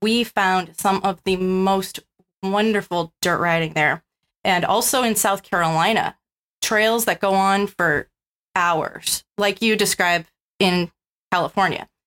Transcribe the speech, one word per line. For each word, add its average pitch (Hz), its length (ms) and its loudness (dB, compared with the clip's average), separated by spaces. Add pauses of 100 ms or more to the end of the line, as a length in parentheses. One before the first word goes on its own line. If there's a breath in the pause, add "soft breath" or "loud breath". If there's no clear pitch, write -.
we 226 200 2
found 185 540 -2
some 196 260 0
of 196 200 -2
the 190 140 0
most 190 640 0 (440)
wonderful 196 680 -2 (100)
dirt 175 180 0
riding 165 340 0
there. 151 300 0 (400)
And 180 220 0
also 240 360 0
in 226 140 0
South 196 260 0
Carolina, 170 720 0 (460)
trails 220 440 0
that 175 160 -2
go 196 120 0
on 196 340 2
for 165 400 -2 (480)
hours, - 680 -2 (160)
like 202 240 0
you 220 120 2
describe 180 500 0 (340)
in 180 320 2 (400)
California. 175 580 -2 (180)